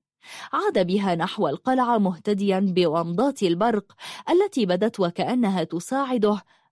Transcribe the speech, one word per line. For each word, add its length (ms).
عاد 340
بها 280
نحو 340
القلعة 500
مهتديا 600
بومضات 840
البرق 500
التي 360
بدت 340
وكأنها 640
تساعده 800